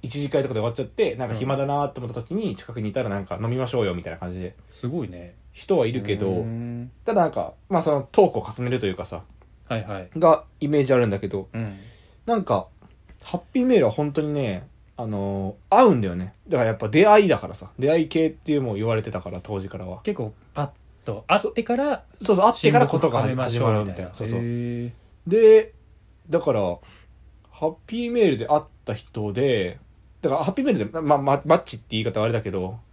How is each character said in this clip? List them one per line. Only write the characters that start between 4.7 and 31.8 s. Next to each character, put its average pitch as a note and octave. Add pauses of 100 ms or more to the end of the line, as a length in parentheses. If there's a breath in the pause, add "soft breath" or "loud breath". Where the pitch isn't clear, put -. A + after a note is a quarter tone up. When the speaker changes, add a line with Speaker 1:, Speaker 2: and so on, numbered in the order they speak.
Speaker 2:
す -
ご D3
い F#2+
ね。 F2 (180)
Speaker 1:
人 -
は B2
い A2+
る B2
け G2+
ど、 G2+
Speaker 2:
う F#2+
ー -
ん。 A#2+ (140)
Speaker 1:
た A3+
だ G3
な D#3+
ん C3
か、 E2+ (160)
ま F3+
あ -
そ D#3+
の C#3
ト F#3+
ー -
ク A#2
を F#2
重 A2+
ね A#2+
る B2+
と A2
い F#2+
う F2+
か F2+
さ、 E2+ (460)
Speaker 2:
は A#2+
い G#2+
は G2
い。 F2+
Speaker 1:
が D#3+ (160)
イ D3
メ D3
ー C3+
ジ C3
あ -
る B2
ん G#2+
だ G2
け G2+
ど、 F#2+
Speaker 2:
う A2+
ん。 G#2 (480 loud breath)
Speaker 1:
な A#3
ん G3
か、 G2 (540)
ハ -
ッ - (120)
ピ B3+
ー B3
メ B3+
ー -
ル B2+
は G#2
本 D3
当 D3+
に D3+
ね、 A2+ (300)
あ A#2+
の G2 (140)
ー、 G3
会 B3+
う G3
ん A#2
だ G2
よ F2
ね。 F#2 (160)
だ D#3+
か B2
ら A2+
や A2
っ -
ぱ A2
出 E3
会 G#3
い -
だ B2+
か -
ら -
さ、 -
出 C3+
会 E3
い D#3
系 D#3+
っ -
て D#3+
い D3
う C#3
も A#2
う -
言 G#2+
わ A#2
れ A2
て A2
た F#2+
か F2+
ら、 F#2
当 G#2
時 F#2+
か F#2+
ら F#2
は。 F#2
Speaker 2:
結 G#3
構 A2 (220)
パ D3
ッ C3+ (340)
と G#2+
会 F#3
っ G#3+
て A#3
か A#3+
ら、 C#4 (160)
Speaker 1:
そ-、 -
そ A3
う -
そ F#3
う、 -
会 A#3+
っ -
て D3
か -
ら -
こ -
と D#3
が A#2+
Speaker 2:
親 C3
睦 -
深 -
め B2+
ま A#2
し A#2
ょ B2+
う -
み G#2+
た G#2
い G#2
な。 -
Speaker 1:
始 -
ま -
る G2+
み F#2
た F2+
い -
な。 E2+
そ A#2
う A2
そ A#2
う。 -
Speaker 2:
へ A#2
ー。 A#2+ (340)
Speaker 1:
で、 A3 (560)
だ E3+
か C#3+
ら、 A2
ハ F2 (920 soft breath)
ッ D#3+ (120)
ピ A#3+
ー A#3
メ A#3+
ー F#3
ル B2
で A2+
会 D3+
っ D3 (220)
た A2
人 G#2
で、 A2+ (420)
だ -
か C#3
ら D#3+
ハ F#3+
ッ -
ピ C#4
ー C4
メ C4+
ー E3+
ル G#2
で、 D#3+
ま、 D3
ま、 C#3
マ D#3
ッ -
チ -
っ -